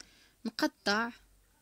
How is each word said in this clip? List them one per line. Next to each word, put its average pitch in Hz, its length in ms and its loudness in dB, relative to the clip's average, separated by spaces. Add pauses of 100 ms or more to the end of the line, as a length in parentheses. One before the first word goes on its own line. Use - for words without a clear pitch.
(460)
نقطع 226 680 0 (500)